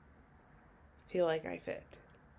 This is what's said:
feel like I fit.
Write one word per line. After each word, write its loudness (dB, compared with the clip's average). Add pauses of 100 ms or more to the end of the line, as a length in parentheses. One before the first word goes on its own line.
(1040)
feel 2
like 2
I -6
fit. -10 (400)